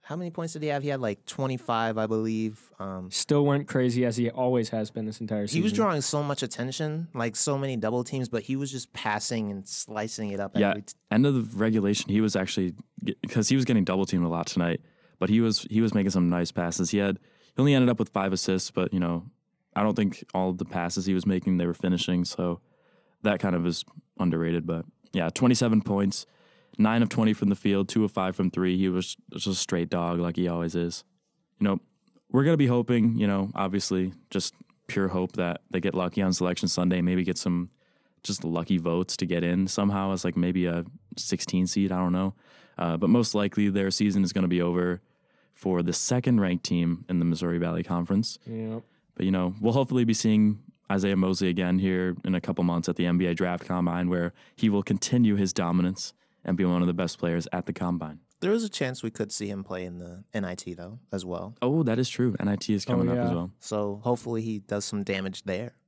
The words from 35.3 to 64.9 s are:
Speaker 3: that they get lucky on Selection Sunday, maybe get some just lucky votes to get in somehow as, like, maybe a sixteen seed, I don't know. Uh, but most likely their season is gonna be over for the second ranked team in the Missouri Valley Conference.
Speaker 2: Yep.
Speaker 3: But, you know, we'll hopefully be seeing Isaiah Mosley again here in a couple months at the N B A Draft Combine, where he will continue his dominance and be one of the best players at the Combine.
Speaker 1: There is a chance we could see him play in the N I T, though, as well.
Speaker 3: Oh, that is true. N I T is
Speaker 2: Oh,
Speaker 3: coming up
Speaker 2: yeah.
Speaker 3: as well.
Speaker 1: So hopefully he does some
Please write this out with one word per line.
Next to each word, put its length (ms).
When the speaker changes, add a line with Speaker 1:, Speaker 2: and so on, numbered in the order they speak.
Speaker 3:
that 240
they 80
get 160
lucky 260
on 120
Selection 340
Sunday, 340
maybe 220
get 140
some 320
just 200
lucky 340
votes 380
to 100
get 160
in 260
somehow 440
as, 140
like, 100
maybe 300
a 180
sixteen 500
seed, 260
I 40
don't 140
know. 220
Uh, 200
but 120
most 240
likely 360
their 200
season 340
is 100
gonna 160
be 120
over 400
for 280
the 120
second 480
ranked 240
team 420
in 120
the 60
Missouri 320
Valley 260
Conference. 600
Speaker 2:
Yep. 380
Speaker 3:
But, 100
you 60
know, 300
we'll 100
hopefully 320
be 100
seeing 460
Isaiah 240
Mosley 320
again 320
here 460
in 100
a 60
couple 240
months 240
at 80
the 80
N 120
B 100
A 60
Draft 320
Combine, 440
where 240
he 120
will 140
continue 520
his 180
dominance 580
and 140
be 80
one 160
of 60
the 60
best 240
players 340
at 140
the 80
Combine. 460
Speaker 1:
There 100
is 120
a 60
chance 320
we 80
could 220
see 160
him 160
play 220
in 120
the 340
N 120
I 100
T, 200
though, 260
as 140
well. 360
Speaker 3:
Oh, 220
that 140
is 120
true. 300
N 100
I 80
T 160
is 120
Speaker 2:
Oh, 60
Speaker 3:
coming 180
up 60
Speaker 2:
yeah. 120
Speaker 3:
as 60
well. 260
Speaker 1:
So 440
hopefully 380
he 180
does 240
some 200